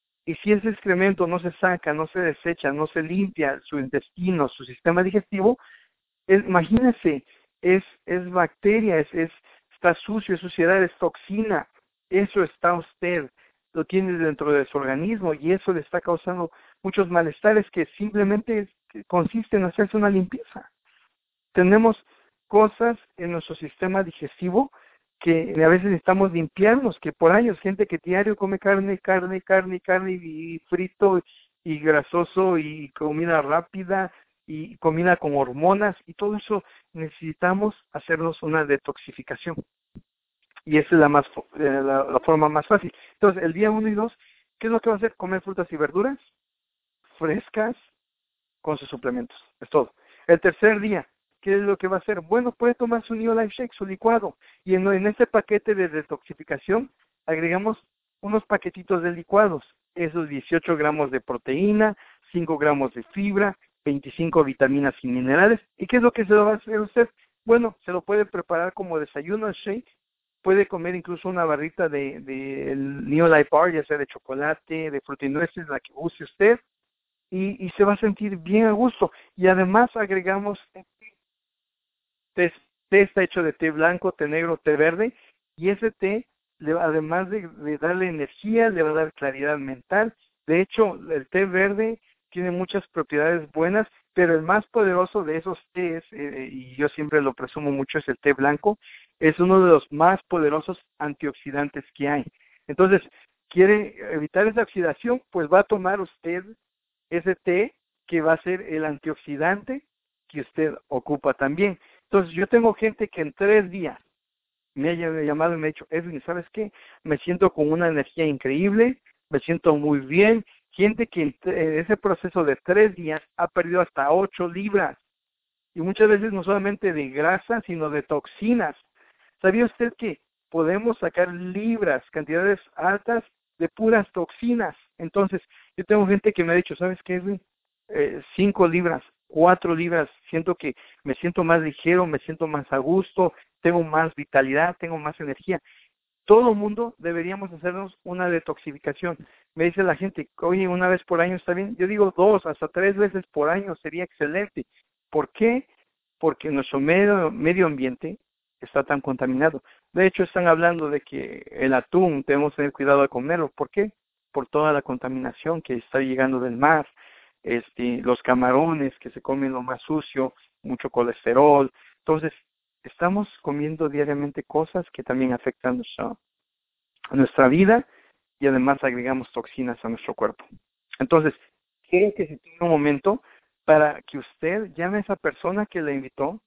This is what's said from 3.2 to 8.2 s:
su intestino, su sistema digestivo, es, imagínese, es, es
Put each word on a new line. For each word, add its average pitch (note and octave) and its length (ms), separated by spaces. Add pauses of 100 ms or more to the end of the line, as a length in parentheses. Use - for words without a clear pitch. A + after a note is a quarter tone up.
su D3 160
intestino, C#3+ 720
su - 160
sistema E3+ 380
digestivo, G3 540 (720)
es, G3 180
imagínese, F3+ 800 (360)
es, F#3 220 (220)
es F3+ 240